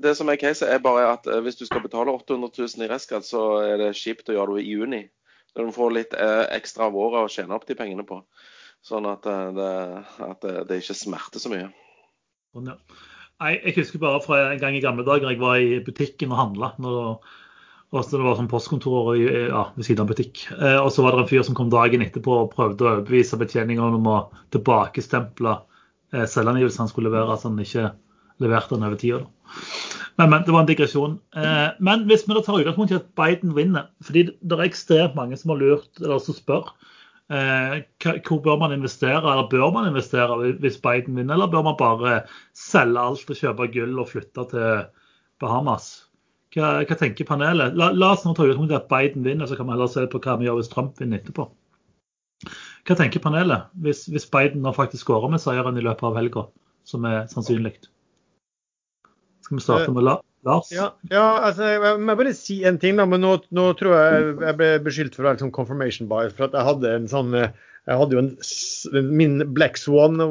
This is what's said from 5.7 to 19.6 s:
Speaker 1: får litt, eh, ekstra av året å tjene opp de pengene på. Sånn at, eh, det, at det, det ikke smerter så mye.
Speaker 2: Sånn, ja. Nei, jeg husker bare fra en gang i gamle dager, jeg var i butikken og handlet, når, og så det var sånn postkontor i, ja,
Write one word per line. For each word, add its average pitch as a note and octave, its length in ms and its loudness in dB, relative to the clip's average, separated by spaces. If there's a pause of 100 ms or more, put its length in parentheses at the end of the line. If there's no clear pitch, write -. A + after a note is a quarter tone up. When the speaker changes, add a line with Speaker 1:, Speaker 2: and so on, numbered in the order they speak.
Speaker 1:
får A#2 220 0
litt, A2+ 200 -6
eh, A2 360 0
ekstra A2 400 -6
av G2+ 40 -6
året A2+ 280 -2
å G#2+ 80 -4
tjene F#2+ 240 -10
opp A2+ 120 -10
de C3+ 80 -8
pengene G2+ 300 -10
på. G2 200 -16 (600)
Sånn G#2+ 220 -6
at, G2+ 180 -8
eh, F#2+ 280 -4
det, F#2+ 520 -6 (160)
at F#2+ 220 -14
det, F#2 260 -8
det F#2 140 -4
ikke G2 120 -10
smerter - 460 -12
så - 80 -10
mye. F#2+ 240 -8 (840)
Speaker 2:
Sånn, B2 120 -14
ja. C3 80 -14 (680)
Nei, E3 240 -4
jeg F#3 120 -2
husker F3 220 -2
bare D3 220 0
fra C#3 320 2
en C#3+ 80 -6
gang C#3 160 -2
i C3+ 40 -4
gamle B2 240 -2
dager, C#3 260 2
jeg A#2+ 100 -4
var B2 160 4
i B2 240 2
butikken C3 500 -6
og A#2+ 60 -4
handlet, A#2 420 -2
når, A#2+ 400 -6 (760)
og C3 100 -2
så C#3+ 140 -4
det C3 80 2
var B2 100 4
sånn A#2+ 140 -2
postkontor A#2+ 680 -2
i, A#2 80 4 (240)
ja, A2 260 -2